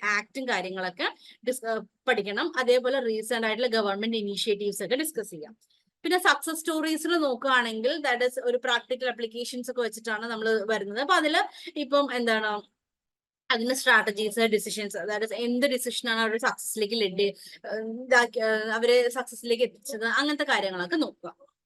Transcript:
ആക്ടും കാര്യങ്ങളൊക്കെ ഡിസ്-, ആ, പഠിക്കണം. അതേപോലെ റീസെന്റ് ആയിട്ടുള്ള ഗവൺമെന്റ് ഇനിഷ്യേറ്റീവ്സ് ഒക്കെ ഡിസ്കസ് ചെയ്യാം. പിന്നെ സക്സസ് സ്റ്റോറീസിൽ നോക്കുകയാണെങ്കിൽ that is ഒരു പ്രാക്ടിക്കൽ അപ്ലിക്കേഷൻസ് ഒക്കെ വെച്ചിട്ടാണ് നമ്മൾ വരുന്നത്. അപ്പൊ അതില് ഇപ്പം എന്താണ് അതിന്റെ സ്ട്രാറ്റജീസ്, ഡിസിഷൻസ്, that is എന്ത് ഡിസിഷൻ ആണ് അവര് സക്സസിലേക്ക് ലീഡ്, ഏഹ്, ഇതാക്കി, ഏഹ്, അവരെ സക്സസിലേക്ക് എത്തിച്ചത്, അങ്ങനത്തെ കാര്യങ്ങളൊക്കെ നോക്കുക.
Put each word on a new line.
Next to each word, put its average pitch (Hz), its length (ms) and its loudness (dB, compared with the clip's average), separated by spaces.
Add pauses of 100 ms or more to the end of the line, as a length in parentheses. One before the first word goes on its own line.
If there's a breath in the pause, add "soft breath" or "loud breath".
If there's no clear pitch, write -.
ആക്ടും 214 460 -2
കാര്യങ്ങളൊക്കെ 185 640 -2 (320 loud breath)
ഡിസ്-, 247 200 -4
ആ, 220 140 -2 (260)
പഠിക്കണം. 233 520 0
അതേപോലെ 247 400 4
റീസെന്റ് 226 480 0
ആയിട്ടുള്ള 220 200 0
ഗവൺമെന്റ് 220 500 0
ഇനിഷ്യേറ്റീവ്സ് 202 680 -2
ഒക്കെ 202 120 0
ഡിസ്കസ് 277 340 -2
ചെയ്യാം. 156 280 -14 (460)
പിന്നെ 349 140 2
സക്സസ് 320 420 2
സ്റ്റോറീസിൽ 320 580 0
നോക്കുകയാണെങ്കിൽ 254 800 0
that 247 280 0
is 254 180 -2
ഒരു 247 140 0
പ്രാക്ടിക്കൽ 247 520 -2
അപ്ലിക്കേഷൻസ് 233 640 -8
ഒക്കെ 247 100 -2
വെച്ചിട്ടാണ് 220 460 -4
നമ്മൾ 220 420 0
വരുന്നത്. 202 300 -2
അപ്പൊ 330 140 2
അതില് 339 640 0
ഇപ്പം 285 380 0
എന്താണ് 220 480 0 (880)
അതിന്റെ 247 240 0
സ്ട്രാറ്റജീസ്, 214 640 2
ഡിസിഷൻസ്, 208 580 0
that 208 280 -4
is 214 80 -4
എന്ത് 240 340 2
ഡിസിഷൻ 247 420 -2
ആണ് 226 100 0
അവര് 226 180 0
സക്സസിലേക്ക് 220 580 -2
ലീഡ്, 202 260 0
ഏഹ്, 220 800 -4
ഇതാക്കി, 247 360 4
ഏഹ്, 220 280 2
അവരെ 240 420 4
സക്സസിലേക്ക് 240 540 -2
എത്തിച്ചത്, 220 420 -4
അങ്ങനത്തെ 285 380 2
കാര്യങ്ങളൊക്കെ 196 520 0
നോക്കുക. 240 400 -2 (300)